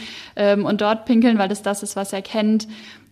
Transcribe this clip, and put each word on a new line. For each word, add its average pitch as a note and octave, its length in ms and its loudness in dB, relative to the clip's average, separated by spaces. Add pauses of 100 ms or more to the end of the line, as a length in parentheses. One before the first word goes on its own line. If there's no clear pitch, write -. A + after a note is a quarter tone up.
(340)
ähm, G3+ 300 2
und G#3 160 0
dort A3 240 0
pinkeln, A3+ 340 4
weil F#3+ 100 2
das G3+ 140 -4
das G3+ 220 -4
ist, G3+ 100 -10
was G3+ 180 -6
er G3 100 -6
kennt. G#3+ 440 0 (460)